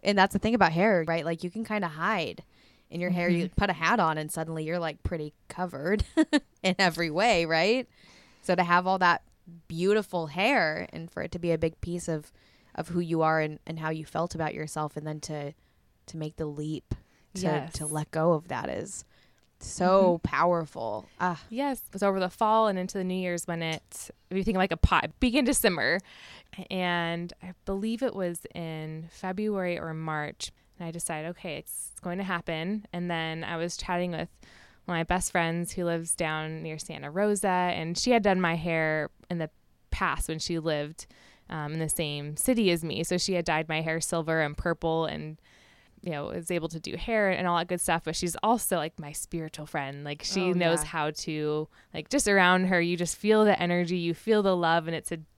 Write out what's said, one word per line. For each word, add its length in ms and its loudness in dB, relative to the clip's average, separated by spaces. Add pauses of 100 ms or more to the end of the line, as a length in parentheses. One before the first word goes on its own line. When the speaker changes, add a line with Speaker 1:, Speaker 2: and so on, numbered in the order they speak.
Speaker 1:
And 120 2
that's 160 6
the 60 0
thing 160 0
about 160 6
hair, 380 4
right? 160 0
Like, 180 -4
you 80 -6
can 140 -8
kinda 240 -4
hide 560 -2 (440)
in 120 -8
your 100 0
hair. 180 2
You 180 2
Speaker 2:
Mm-hmm. 140 -8
Speaker 1:
put 80 2
a 40 2
hat 260 2
on 180 4
and 140 -4
suddenly 320 -6
you're, 160 -4
like, 240 -6
pretty 300 -6 (160)
covered 560 -2 (100)
<laughs> 480 4
in 160 2
every 320 2
way, 360 4
right? 420 4 (540)
So 120 2
to 80 4
have 240 6
all 120 2
that 240 4 (440)
beautiful 600 0
hair 640 2
and 180 -10
for 120 -8
it 100 -6
to 80 -6
be 100 0
a 80 2
big 220 -2
piece 260 -6
of, 240 -4 (460)
of 120 -4
who 120 0
you 220 2
are 180 4
and, 260 -2
and 140 -8
how 100 -2
you 140 -4
felt 320 -4
about 180 -2
yourself, 420 -6
and 80 -10
then 180 -6
to, 300 -8 (540)
to 100 -14
make 200 -8
the 100 -6
leap 480 -6 (400)
to, 80 -8
Speaker 2:
Yes. 320 0
Speaker 1:
to 120 -6
let 260 -4
go 220 4
of 140 -2
that 200 -4
is 360 -8 (540)
so 640 4
Speaker 2:
Mm-hmm. 60 0
Speaker 1:
powerful. 760 0 (120)
Ah. 300 -2
Speaker 2:
Yes. 400 -4
It 60 -20
was 80 -2
over 180 2
the 100 0
fall 380 4
and 100 0
into 200 -4
the 60 -2
New 100 -2
Year's 320 -2
when 160 -4
it, 480 -6 (200)
if 60 -2
you 80 0
think 140 2
like 140 4
a 40 -2
pot, 340 2 (100)
began 260 2
to 80 2
simmer. 440 0 (720)
And 640 -4 (100)
I 100 -14 (120)
believe 380 -4
it 120 -2
was 400 -6
in 560 -8
February 680 -2
or 160 -6
March. 560 -6 (280)
And 80 -10
I 40 -8
decided, 400 -6
"Okay, 260 -10
it's, 360 -12
it's 80 -18
going 180 -6
to 60 -4
happen." 680 -4
And 180 -4
then 340 -4
I 120 -6
was 200 -4
chatting 360 -2
with 160 -6 (560)
one 120 -4
of 40 0
my 40 0
best 280 -2
friends 400 0
who 120 -4
lives 300 -2
down 480 -4
near 160 -8
Santa 320 -12
Rosa. 380 2
And 500 0
she 140 2
had 100 6
done 180 4
my 160 2
hair 540 0 (200)
in 80 -2
the 120 -4 (400)
past 380 -2
when 100 -4
she 200 -4
lived, 480 -4 (440)
um, 220 -6
in 60 -4
the 100 -2
same 480 -4
city 340 4
as 140 0
me. 200 -4
So 140 -2
she 160 -2
had 100 0
dyed 240 0
my 120 -2
hair 200 -2
silver 400 0
and 160 -2
purple 500 0
and, 340 -8 (640)
you 100 -6
know, 140 -4
was 260 -8
able 160 -2
to 100 -8
do 180 -8
hair 340 2
and 180 0
all 100 2
that 100 -2
good 120 -2
stuff. 240 0
But 100 -4
she's 280 -4
also, 340 2
like, 240 -4
my 120 -10
spiritual 540 -8
friend. 380 -6
Like, 180 -8
she 280 -2
Speaker 1:
Oh, 20 2
Speaker 2:
knows 300 4
Speaker 1:
yeah. 60 -6
Speaker 2:
how 220 -2
to, 580 -4 (260)
like, 160 -8
just 180 2
around 380 8
her, 140 4
you 160 2
just 200 -2
feel 280 6
the 160 6
energy, 360 0
you 180 0
feel 280 2
the 140 4
love, 300 2
and 80 -4
it's 160 -8
a 80 -6 (200)